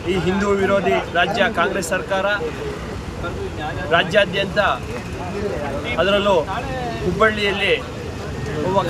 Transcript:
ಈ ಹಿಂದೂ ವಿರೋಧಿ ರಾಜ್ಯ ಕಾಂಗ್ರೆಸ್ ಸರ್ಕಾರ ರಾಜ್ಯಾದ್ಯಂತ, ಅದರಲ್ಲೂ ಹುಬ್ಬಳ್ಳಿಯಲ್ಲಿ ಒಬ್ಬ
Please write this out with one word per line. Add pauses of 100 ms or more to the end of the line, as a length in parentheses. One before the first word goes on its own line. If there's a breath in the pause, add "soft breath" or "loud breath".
(120)
ಈ (120)
ಹಿಂದೂ (120)
ವಿರೋಧಿ (220)
ರಾಜ್ಯ (160)
ಕಾಂಗ್ರೆಸ್
ಸರ್ಕಾರ (1700)
ರಾಜ್ಯಾದ್ಯಂತ, (1400)
ಅದರಲ್ಲೂ (680)
ಹುಬ್ಬಳ್ಳಿಯಲ್ಲಿ (920)
ಒಬ್ಬ (120)